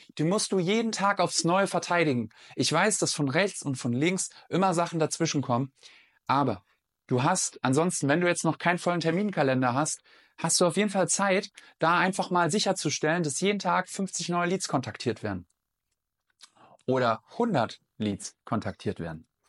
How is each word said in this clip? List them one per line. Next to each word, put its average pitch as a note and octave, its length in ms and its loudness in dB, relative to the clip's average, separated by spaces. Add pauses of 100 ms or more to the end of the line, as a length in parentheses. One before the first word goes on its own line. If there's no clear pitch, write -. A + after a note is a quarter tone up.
(180)
die D3+ 60 2
musst G3+ 280 0
du G3 60 4
jeden G#3+ 340 2
Tag G3 280 0
aufs - 240 0
Neue F#3 220 2
verteidigen. D#3 640 0 (240)
Ich - 180 0
weiß, F#3+ 260 2
dass - 160 0
von C#3+ 140 0
rechts F#3 340 0
und C#3 140 -4
von B2 160 -2
links E3+ 360 0 (220)
immer F#3 240 2
Sachen E3 240 -2
dazwischen D3+ 420 0
kommen, B2+ 320 0 (540)
aber B2+ 360 0 (440)
du B2 160 0
hast F3+ 420 0
ansonsten, C#3+ 440 2
wenn D#3 120 4
du F3+ 80 2
jetzt F3 160 0
noch D#3+ 140 0
keinen E3+ 200 0
vollen F3 220 0
Terminkalender D3+ 720 0
hast, D3 300 -2 (340)
hast - 240 0
du F3+ 60 4
auf E3 100 0
jeden G3+ 140 0
Fall F#3+ 180 0
Zeit, G3 420 0 (280)
da E3 200 2
einfach F#3 320 0
mal F3 200 2
sicherzustellen, F3 720 0
dass D3 180 -4
jeden G3+ 180 0
Tag F3+ 300 -2
fünfzig F#3 400 -6
neue F3 220 0
Leads - 180 -4
kontaktiert A#2+ 540 -4
werden. F#2+ 240 -6 (1400)
Oder B2+ 360 2 (160)
hundert D#3+ 420 0 (160)
Leads G#2 480 -4
kontaktiert G#2+ 560 -4
werden. E2 260 -10 (220)